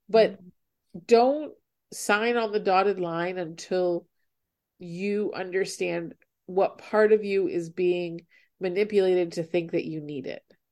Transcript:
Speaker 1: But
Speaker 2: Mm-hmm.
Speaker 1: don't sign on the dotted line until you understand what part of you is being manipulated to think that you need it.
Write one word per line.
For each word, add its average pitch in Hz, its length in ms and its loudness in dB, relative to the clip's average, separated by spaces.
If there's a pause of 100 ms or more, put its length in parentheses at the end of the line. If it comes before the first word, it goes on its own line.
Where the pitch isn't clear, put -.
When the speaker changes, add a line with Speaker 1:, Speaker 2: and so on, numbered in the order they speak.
Speaker 1:
But 220 240 4
Speaker 2:
Mm-hmm. - 160 -20 (580)
Speaker 1:
don't 262 460 4 (400)
sign 226 440 0
on 220 140 -2
the 214 80 0
dotted 190 400 2
line 175 380 -4
until 175 680 -4 (720)
you 190 560 -4
understand 180 800 -4 (320)
what 185 320 0
part 214 360 4
of 214 100 2
you 196 240 0
is 170 220 -4
being 175 560 -2 (340)
manipulated 185 760 2
to 170 100 -4
think 170 280 -2
that - 140 -2
you 156 160 -8
need 147 260 -10
it. - 160 -12 (280)